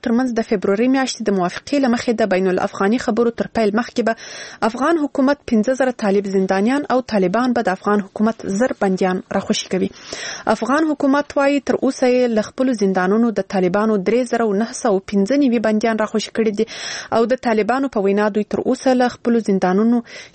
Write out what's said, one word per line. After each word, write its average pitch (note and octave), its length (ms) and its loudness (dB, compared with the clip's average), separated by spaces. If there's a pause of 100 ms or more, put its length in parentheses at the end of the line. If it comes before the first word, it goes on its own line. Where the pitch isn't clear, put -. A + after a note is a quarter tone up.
ترمنځ A#3+ 320 0
د A3+ 140 -2
فبروري G3+ 420 0
میاشتې C4 280 -2 (100)
د G3 80 2
موافقې F3+ 460 -2
له A#3+ 100 2
مخې A#3 260 0
د G3+ 140 2
بین F#3+ 180 2
الافغاني G3+ 540 0
خبرو A#3 340 0
تر - 160 -6
پیل G#3 240 0
مخکې - 240 -4
به A3+ 80 0 (560)
افغان D4 340 0
حکومت C#4 480 0
پنځه A#3+ 300 2
زره B3+ 240 0
طالب G3 320 0
زندانیان G3+ 560 0
او B3+ 80 2 (140)
طالبان A3+ 420 2
به A3+ 140 0
د - 80 0
افغان G#3 260 0
حکومت - 420 -4 (140)
زر C4 240 -2
بندیان F#3 400 0 (140)
راخوشي - 360 -4
کوي. F#3+ 160 -2 (640)
افغان C#4+ 380 0
حکومت C#4+ 480 0
وایي، C#4+ 180 2
تر - 220 -2
اوسه C4 260 0
یې B3 320 2
له G#3 120 -4
خپلو B3+ 340 -2
زندانونو G3 560 2
د - 160 -6
طالبانو G3+ 420 2 (120)
درې A#3 80 2 (120)
زره A#3 220 0
نهه A3+ 240 -2
سوه G3 240 0 (100)
پنځه G3+ 300 2
نوي A#3+ 260 2
بندیان A3 340 0
راخوشي G#3 360 -4
کړي A3 200 0
دي. A3 80 0 (500)
او A#3 160 2
د B3+ 160 -2
طالبانو A#3 480 0
په G3+ 120 0
وینا، G3+ 280 2
دوی G#3 80 0 (120)
تر G3 100 0
اوسه B3+ 280 0
له B3 220 2
خپلو A#3 320 0
زندانونو G#3 560 2 (320)